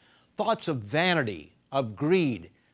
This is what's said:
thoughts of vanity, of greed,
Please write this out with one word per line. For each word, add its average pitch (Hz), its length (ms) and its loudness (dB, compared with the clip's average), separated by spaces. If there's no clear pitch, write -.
thoughts 214 320 -2
of 131 140 -2
vanity, 123 720 0
of 123 240 -2
greed, 143 560 2